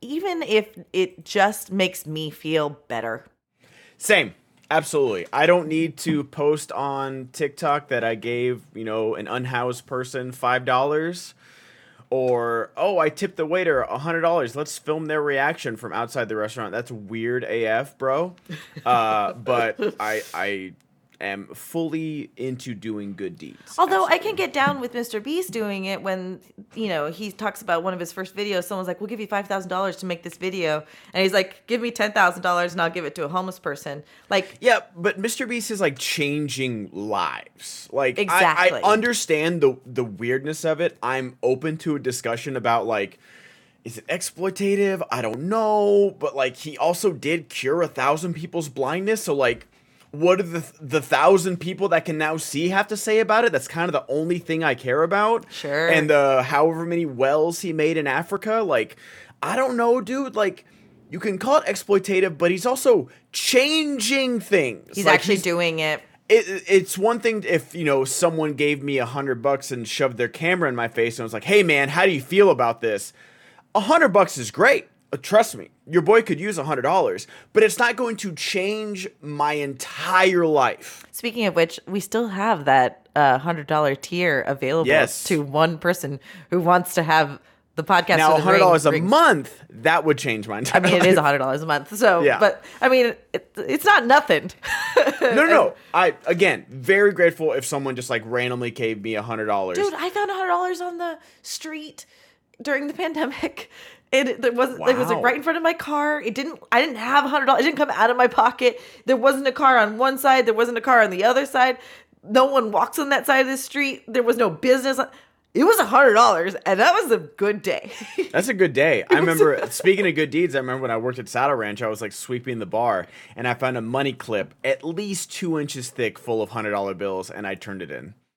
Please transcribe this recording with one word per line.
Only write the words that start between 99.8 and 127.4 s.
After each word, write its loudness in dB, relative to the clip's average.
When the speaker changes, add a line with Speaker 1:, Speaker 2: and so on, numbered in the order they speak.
Speaker 1:
I -6
found -4
a -4
hundred -4
dollars -2
on -8
the -8
street -14
during -2
the -8
pandemic. -6
And 2
it, -6
there 2
was, 0
it 0
was, 0
like, 2
Speaker 2:
Wow. -2
Speaker 1:
right 4
in -6
front 0
of -6
my 4
car. -2
It -6
didn't, -8
I 4
didn't 0
have 2
a -2
hundred 0
dollars. 4
It 4
didn't 0
come 2
out 4
of 2
my 6
pocket. 2
There 4
wasn't 2
a -2
car 4
on 2
one 2
side. 4
There 2
wasn't 0
a -6
car 6
on 4
the -2
other 4
side. 2
No 6
one 2
walks 0
on -2
that 0
side 4
of 4
the -4
street. -6
There -2
was 2
no 2
business. 0
It 4
was 6
a 4
hundred 6
dollars, 4
and 2
that 8
was 0
a 4
good -2
day. -4
<laughs> -4
Speaker 2:
That's 0
a 0
good 2
day. 4
Speaker 1:
It -6
Speaker 2:
I 6
Speaker 1:
was 4
Speaker 2:
remember, 4
Speaker 1:
a -4
Speaker 2:
speaking 2
of 0
good 0
deeds, 0
I 2
remember -4
when -2
I 0
worked -4
at -12
Saddle 2
Ranch, -4
I -2
was, -6
like, -8
sweeping -8
the -8
bar, 0
and -4
I 0
found -2
a -6
money -2
clip -6
at -2
least -6
two -4
inches -8
thick -4
full -2
of -6
hundred -4
dollar -2
bills, -6
and -10